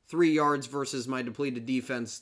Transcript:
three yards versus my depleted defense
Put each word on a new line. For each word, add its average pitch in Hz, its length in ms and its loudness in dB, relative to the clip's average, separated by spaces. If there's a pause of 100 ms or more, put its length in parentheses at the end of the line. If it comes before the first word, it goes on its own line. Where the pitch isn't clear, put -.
three 165 240 4
yards 147 340 4
versus 135 400 -4
my 131 140 -4
depleted 120 460 -4
defense 123 560 -4